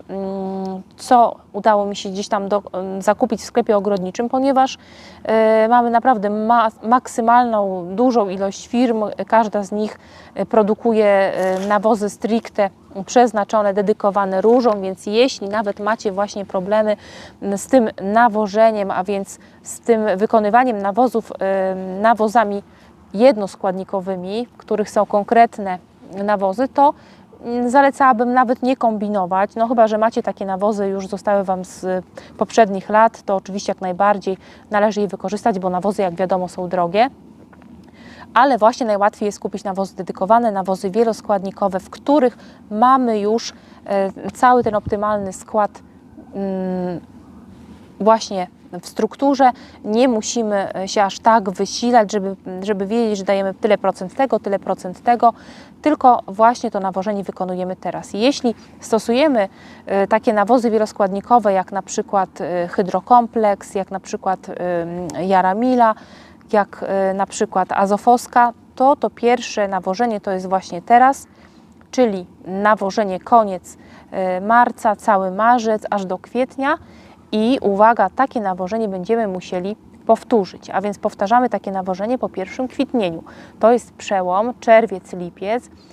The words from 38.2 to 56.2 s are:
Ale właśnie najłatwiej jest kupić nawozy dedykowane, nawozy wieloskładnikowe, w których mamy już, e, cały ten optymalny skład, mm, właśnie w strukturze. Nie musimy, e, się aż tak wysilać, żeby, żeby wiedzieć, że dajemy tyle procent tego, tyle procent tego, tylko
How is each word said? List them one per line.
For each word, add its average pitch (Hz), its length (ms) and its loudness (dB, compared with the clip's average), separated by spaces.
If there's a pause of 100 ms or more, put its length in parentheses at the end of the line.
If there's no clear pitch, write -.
Ale 247 240 4
właśnie 226 280 2
najłatwiej 208 400 0
jest 202 140 -4
kupić 190 240 -8
nawozy 196 320 -6
dedykowane, 190 560 0
nawozy 190 380 -4
wieloskładnikowe, 196 920 -2
w - 100 -14
których 277 480 0 (340)
mamy 233 480 2
już, 214 340 -2 (320)
e, 196 460 -4
cały 247 320 4
ten 220 120 -2
optymalny 208 580 -2
skład, - 380 -2 (640)
mm, 185 640 -6 (1000)
właśnie 208 480 2 (340)
w - 60 -20
strukturze. 262 640 2 (320)
Nie 226 240 2
musimy, 214 680 -2
e, 190 120 -6
się 214 160 0
aż 196 160 -4
tak 220 300 2
wysilać, 208 640 0
żeby, 196 240 -4 (280)
żeby 196 220 -2
wiedzieć, 220 320 0
że 190 60 -8
dajemy 196 300 0
tyle 208 240 0
procent 190 380 -4
tego, 247 240 0
tyle 196 200 -4
procent 185 440 -8
tego, 240 300 2 (480)
tylko 254 460 4